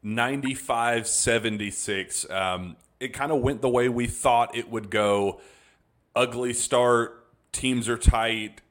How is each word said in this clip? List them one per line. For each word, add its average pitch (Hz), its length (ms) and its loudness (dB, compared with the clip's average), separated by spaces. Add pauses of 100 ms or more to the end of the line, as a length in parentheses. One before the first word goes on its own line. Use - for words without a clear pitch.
Ninety-five 120 1040 -2
seventy-six. 107 1200 -2
Um, 92 460 -4 (240)
it 131 120 -8
kinda 147 220 -2
went 131 260 0
the 135 80 0
way 123 200 4
we 120 180 -2
thought 120 500 2
it 117 140 -8
would 107 180 -6
go. 101 520 2 (760)
Ugly 123 380 0
start. 120 760 2 (240)
Teams 123 380 -2
are 120 100 0
tight. 113 640 2 (100)